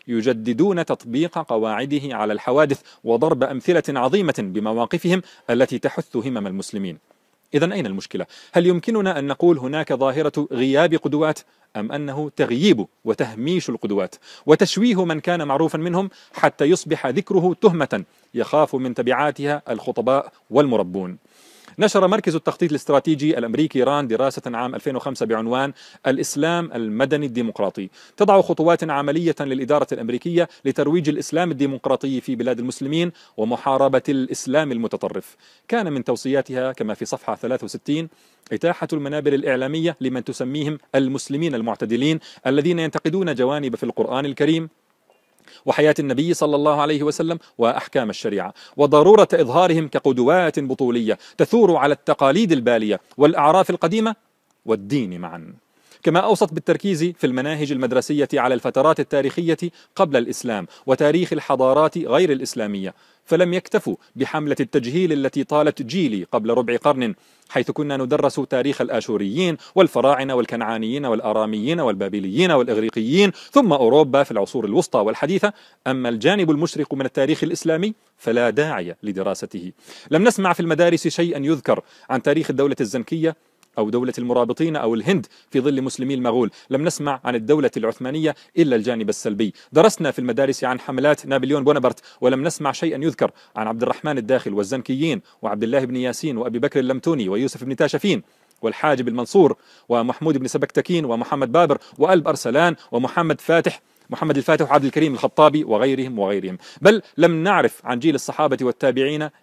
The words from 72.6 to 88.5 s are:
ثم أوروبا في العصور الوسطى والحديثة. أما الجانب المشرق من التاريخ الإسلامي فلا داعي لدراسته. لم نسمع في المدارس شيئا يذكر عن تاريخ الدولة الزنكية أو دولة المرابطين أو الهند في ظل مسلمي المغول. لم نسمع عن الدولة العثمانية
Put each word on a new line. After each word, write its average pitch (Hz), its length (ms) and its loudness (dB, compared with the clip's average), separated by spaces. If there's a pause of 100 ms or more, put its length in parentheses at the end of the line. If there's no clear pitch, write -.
ثم 233 220 4
أوروبا 135 500 4
في - 80 -4
العصور 107 340 -2
الوسطى 120 340 0
والحديثة. 160 540 0 (340)
أما 127 220 -2
الجانب 156 420 2
المشرق 151 420 -4
من 135 120 -4
التاريخ 143 380 0
الإسلامي 170 500 -2 (240)
فلا 117 320 0
داعي 110 540 -2
لدراسته. 95 680 -6 (400)
لم 160 120 4
نسمع 190 300 2
في - 60 -2
المدارس 170 480 2
شيئا 156 380 -2
يذكر 139 360 0 (280)
عن 123 120 0
تاريخ 147 280 0
الدولة 139 320 0
الزنكية 143 540 -4 (420)
أو 107 120 0
دولة 123 280 -2
المرابطين 123 580 -2
أو 117 200 -2
الهند 131 300 -2 (260)
في 135 80 0
ظل 131 220 0
مسلمي 131 320 -4
المغول. 123 380 0 (180)
لم 139 160 -2
نسمع 147 380 -4
عن 123 120 -2
الدولة 127 420 2
العثمانية 127 580 -4 (220)